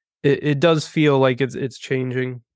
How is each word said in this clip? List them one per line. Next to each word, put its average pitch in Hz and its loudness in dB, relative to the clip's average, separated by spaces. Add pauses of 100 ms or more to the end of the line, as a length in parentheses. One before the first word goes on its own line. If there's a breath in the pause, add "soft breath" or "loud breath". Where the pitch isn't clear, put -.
(240)
it, 139 2
it 143 0
does 165 2
feel 147 2
like 131 2
it's, 135 -2
it's 123 -6
changing. 127 -6 (140)